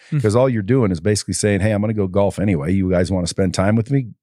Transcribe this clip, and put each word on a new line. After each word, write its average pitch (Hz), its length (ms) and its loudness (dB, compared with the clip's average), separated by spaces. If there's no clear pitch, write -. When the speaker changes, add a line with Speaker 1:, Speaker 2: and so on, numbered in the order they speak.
Speaker 1:
Hmm. 151 100 -2
Speaker 2:
'Cause 107 160 2
all 127 140 4
you're 113 140 -2
doing 113 280 2
is 82 100 -2
basically 101 340 -2
saying, 101 260 0
"Hey, 107 120 2
I'm 101 100 0
gonna 110 100 -2
go 101 160 -2
golf 98 300 0
anyway. 87 340 0
You 95 180 0
guys 90 220 2
wanna 90 140 -2
spend 92 260 -2
time 101 240 0
with 113 140 -2
me? 135 220 -2